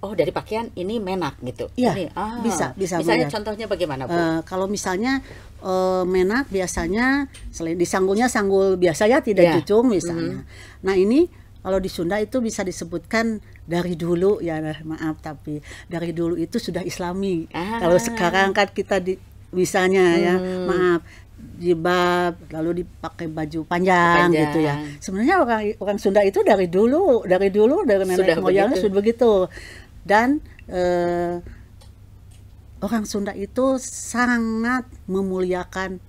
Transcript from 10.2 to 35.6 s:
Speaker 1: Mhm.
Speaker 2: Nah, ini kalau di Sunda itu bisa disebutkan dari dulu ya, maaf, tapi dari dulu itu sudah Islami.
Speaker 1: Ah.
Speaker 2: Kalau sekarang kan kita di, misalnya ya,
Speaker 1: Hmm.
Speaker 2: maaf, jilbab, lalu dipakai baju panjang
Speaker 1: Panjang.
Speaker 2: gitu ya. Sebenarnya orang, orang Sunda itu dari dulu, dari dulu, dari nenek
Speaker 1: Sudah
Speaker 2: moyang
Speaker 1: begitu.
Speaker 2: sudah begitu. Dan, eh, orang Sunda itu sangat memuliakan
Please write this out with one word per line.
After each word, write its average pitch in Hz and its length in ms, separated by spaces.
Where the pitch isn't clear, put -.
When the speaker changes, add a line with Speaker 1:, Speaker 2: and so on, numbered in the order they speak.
Speaker 1:
Mhm. - 400
Speaker 2:
Nah, 190 120
ini 226 360
kalau 190 180
di 190 100
Sunda 190 300
itu 214 220
bisa 220 220
disebutkan 180 760
dari 170 320
dulu 175 460
ya, 160 180
maaf, 156 400
tapi 151 400
dari 170 240
dulu 170 240
itu 165 240
sudah 175 240
Islami. 180 680
Speaker 1:
Ah. 196 280
Speaker 2:
Kalau 180 180
sekarang 190 540
kan 202 180
kita 196 300
di, 185 160
misalnya 185 540
ya, - 160
Speaker 1:
Hmm. 359 320
Speaker 2:
maaf, 359 340
jilbab, 175 800
lalu 170 320
dipakai - 440
baju 156 380
panjang 175 640
Speaker 1:
Panjang. 160 180
Speaker 2:
gitu 151 160
ya. 151 140
Sebenarnya 220 400
orang, 240 220
orang 202 200
Sunda 208 220
itu 202 220
dari 202 240
dulu, 226 560
dari 185 260
dulu, 220 340
dari 202 200
nenek 185 160
Speaker 1:
Sudah 170 200
Speaker 2:
moyang 196 300
Speaker 1:
begitu. 277 140
Speaker 2:
sudah 202 120
begitu. 226 380
Dan, 220 260
eh, 175 720
orang 208 240
Sunda 202 280
itu 254 460
sangat 240 1080
memuliakan 185 1040